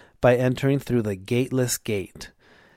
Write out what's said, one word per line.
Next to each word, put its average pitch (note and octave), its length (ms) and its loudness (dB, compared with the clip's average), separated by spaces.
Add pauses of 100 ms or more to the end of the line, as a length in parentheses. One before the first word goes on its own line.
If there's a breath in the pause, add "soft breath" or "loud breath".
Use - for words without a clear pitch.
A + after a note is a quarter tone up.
(200 loud breath)
by B2 160 6
entering B2+ 420 2
through A#2+ 240 0
the G#2 140 -4
gateless B2 600 -2
gate. - 520 -8 (460 soft breath)